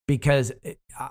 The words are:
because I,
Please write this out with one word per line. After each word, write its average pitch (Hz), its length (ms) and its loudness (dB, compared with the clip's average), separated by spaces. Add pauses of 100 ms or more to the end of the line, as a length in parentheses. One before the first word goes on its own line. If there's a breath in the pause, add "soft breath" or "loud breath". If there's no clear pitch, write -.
because 139 460 2 (460)
I, 131 120 -10